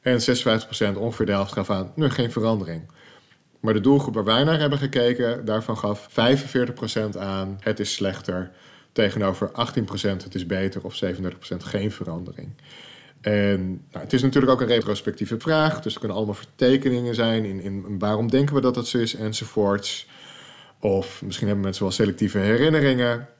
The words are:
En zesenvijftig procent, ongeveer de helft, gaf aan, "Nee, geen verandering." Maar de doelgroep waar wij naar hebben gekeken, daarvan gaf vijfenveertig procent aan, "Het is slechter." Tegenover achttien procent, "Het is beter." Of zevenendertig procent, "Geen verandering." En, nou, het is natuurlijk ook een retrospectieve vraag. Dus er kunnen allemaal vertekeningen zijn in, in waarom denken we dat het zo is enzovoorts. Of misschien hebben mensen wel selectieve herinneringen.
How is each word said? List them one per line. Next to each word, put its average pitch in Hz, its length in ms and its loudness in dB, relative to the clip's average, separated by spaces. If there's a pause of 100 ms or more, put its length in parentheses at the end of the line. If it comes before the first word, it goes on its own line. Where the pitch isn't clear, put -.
En 123 220 2
zesenvijftig 117 440 2
procent, 101 300 -2
ongeveer 107 300 -2
de 101 60 0
helft, 98 200 0
gaf - 180 -4
aan, 95 240 -2
"Nee, 156 160 2
geen 120 220 -2
verandering." 98 600 -2 (680)
Maar 107 140 2
de 107 60 2
doelgroep 135 340 4
waar 107 100 0
wij 117 200 4
naar 160 140 2
hebben 143 200 2
gekeken, 123 680 0
daarvan 110 340 -2
gaf 104 320 -4
vijfenveertig 123 640 2
procent 107 420 -4
aan, 98 440 -4
"Het 107 200 -4
is 101 140 -4
slechter." 90 560 -4 (420)
Tegenover 101 600 0
achttien 117 320 -2
procent, 98 400 -2
"Het - 100 -16
is 90 120 -4
beter." 95 380 -4
Of 92 100 -10
zevenendertig 90 440 -4
procent, - 260 -10
"Geen 104 260 -4
verandering." 90 600 -10 (680)
En, 101 480 2
nou, - 360 -10
het - 80 -2
is 127 100 4
natuurlijk 131 300 4
ook 127 80 4
een 123 60 2
retrospectieve 107 720 0
vraag. 156 440 2
Dus 113 100 -4
er - 60 -10
kunnen 101 180 -4
allemaal 104 180 -2
vertekeningen 123 800 2
zijn 113 300 2
in, 98 180 -4
in 98 360 -6
waarom 107 320 0
denken 143 240 4
we 135 60 4
dat 123 160 2
het 117 100 -4
zo - 120 -2
is 113 160 0
enzovoorts. 107 960 -2 (720)
Of 98 420 -2
misschien 98 240 -6
hebben 101 180 0
mensen 95 180 -2
wel 95 100 -2
selectieve 104 460 0
herinneringen. 123 880 2 (120)